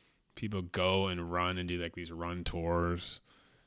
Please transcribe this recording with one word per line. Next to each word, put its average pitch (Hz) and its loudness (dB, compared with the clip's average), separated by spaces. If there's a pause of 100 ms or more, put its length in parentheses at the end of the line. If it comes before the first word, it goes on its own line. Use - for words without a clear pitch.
(360)
people 104 -4
go 95 4
and 87 -2
run 90 2
and 90 -2
do, 87 -2
like, 85 -4
these 85 -8
run 85 -4
tours, 85 0 (460)